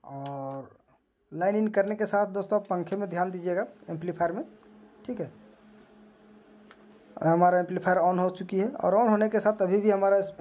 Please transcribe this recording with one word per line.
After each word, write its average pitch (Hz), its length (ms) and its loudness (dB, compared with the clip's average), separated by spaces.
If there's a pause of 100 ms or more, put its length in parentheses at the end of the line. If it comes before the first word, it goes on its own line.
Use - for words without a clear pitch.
और 139 680 -10 (640)
लाइन 180 240 0
इन 214 140 2
करने 208 260 0
के 214 100 -2
साथ 208 240 0
दोस्तों 196 300 -2
आप 202 80 -14
पंखे 175 280 -4
में 202 140 -4
ध्यान 180 220 -2
दीजिएगा, 180 340 -2 (240)
amplifier 165 420 -2
में। 226 120 -6 (600)
ठीक 233 160 -8
है, 135 100 -8 (1900)
और 156 100 0
हमारा 180 320 6
amplifier 180 400 0
on 180 200 2
हो 185 120 2
चुकी 185 280 -6
है 202 100 0
और 185 260 0
on 233 140 4
होने 214 200 2
के 214 100 0
साथ 214 220 0
अभी 190 180 2
भी 208 120 4
हमारा 196 260 4 (240)